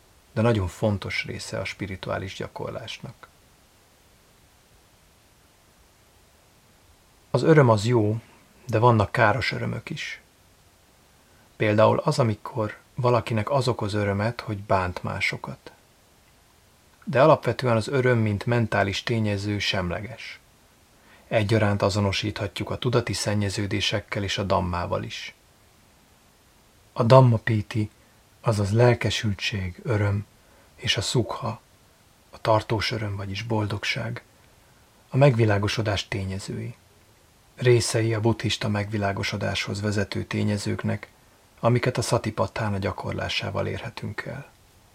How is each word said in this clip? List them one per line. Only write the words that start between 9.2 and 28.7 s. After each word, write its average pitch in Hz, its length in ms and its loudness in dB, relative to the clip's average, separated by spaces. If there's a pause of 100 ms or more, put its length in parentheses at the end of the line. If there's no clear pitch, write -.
örömök 117 380 -8
is. - 300 -10 (1400)
Például 110 420 4
az, 147 200 0
amikor 110 600 -2 (160)
valakinek 120 560 0
az 131 180 2
okoz 107 260 -2
örömet, 104 460 -2
hogy 107 180 -6
bánt 95 440 -2
másokat. - 720 -8 (1300)
De 135 180 2
alapvetően 127 540 4
az 110 120 -2
öröm, 127 300 2
mint 107 280 0
mentális 107 560 0
tényező, 104 560 -2
semleges. 95 800 -6 (880)
Egyaránt 104 540 2
azonosíthatjuk 101 880 -2
a - 80 -4
tudati 120 340 0
szennyeződésekkel 104 1120 -2
és 98 160 -4
a 107 40 -4
dammával 92 600 -2
is. - 320 -12 (1600)
A - 100 -2
damma 123 340 10
píti, 107 540 -2 (500)
azaz 104 320 0